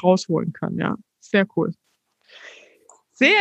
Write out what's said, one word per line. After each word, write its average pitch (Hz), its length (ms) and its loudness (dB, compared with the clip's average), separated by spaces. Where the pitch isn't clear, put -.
rausholen 180 520 0
können, - 260 -6
ja. 196 160 -2
Sehr 196 260 0
cool. 170 160 -2
Sehr 269 160 2